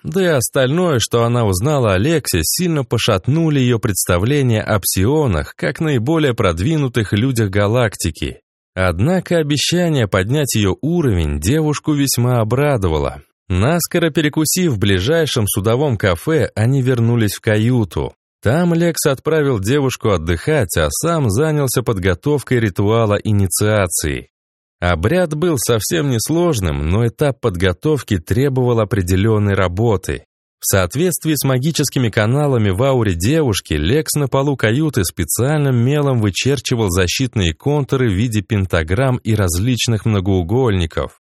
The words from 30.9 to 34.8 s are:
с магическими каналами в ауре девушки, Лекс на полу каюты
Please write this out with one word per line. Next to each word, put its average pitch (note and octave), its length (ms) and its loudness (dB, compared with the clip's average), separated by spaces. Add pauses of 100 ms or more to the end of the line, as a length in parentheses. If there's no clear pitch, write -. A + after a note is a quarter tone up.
с - 80 -4
магическими C3+ 640 0
каналами A#2 600 2
в F#2+ 140 0
ауре B2 320 2
девушки, A2+ 600 0
Лекс G#2 400 0
на C#3+ 120 0
полу C#3 300 0
каюты B2 480 0